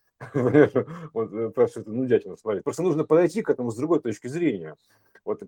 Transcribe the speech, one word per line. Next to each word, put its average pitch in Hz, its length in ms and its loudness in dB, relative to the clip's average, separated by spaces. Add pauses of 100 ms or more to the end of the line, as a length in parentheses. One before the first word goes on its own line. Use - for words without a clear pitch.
(200)
<laughs> 127 680 4 (280)
Вот, 110 180 -4
э, 110 180 -4
просто 117 300 0
это 101 100 -12
нудятина 117 460 0
смотреть. 101 280 -4
Просто 139 200 -4
нужно 160 200 0
подойти 170 380 2
к - 80 -4
этому 123 220 -2
с 104 40 -8
другой 156 240 0
точки 117 280 -6
зрения. 117 480 -4 (480)
Вот, - 240 -6